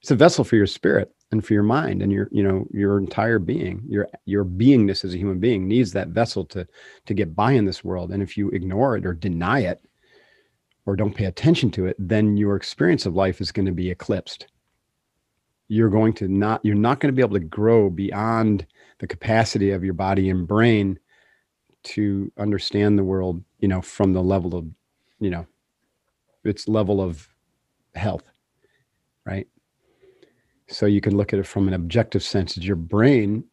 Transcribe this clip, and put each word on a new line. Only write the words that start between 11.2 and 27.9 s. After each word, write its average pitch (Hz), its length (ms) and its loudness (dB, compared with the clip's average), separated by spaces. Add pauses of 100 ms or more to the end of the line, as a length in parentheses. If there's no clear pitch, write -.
attention 135 460 2
to 95 120 -4
it, 92 140 -2
then 104 400 2
your 101 180 0
experience 156 480 0
of 87 100 -2
life 95 280 0
is 92 100 -6
gonna 95 200 0
be 90 180 -4
eclipsed. - 560 -6 (1200)
You're 110 240 2
going 110 240 4
to 98 140 -6
not, 98 360 0
you're 104 100 2
not 117 260 2
gonna 139 120 0
be 131 80 0
able 104 180 2
to 82 60 -4
grow 104 460 2
beyond 101 760 -2 (320)
the - 80 -10
capacity 107 680 0
of 92 120 -4
your 95 80 -2
body 95 380 0
and 90 180 -2
brain 104 500 2 (840)
to 98 560 -4
understand 104 600 0
the 98 60 2
world, 92 400 -4 (140)
you 101 100 0
know, 92 140 0
from 95 320 0
the 92 80 0
level 92 340 -2
of, 82 80 -8 (560)
you 104 80 -2
know, 87 180 -6 (1000)
its 104 240 -4
level 104 340 0
of 87 260 -8 (680)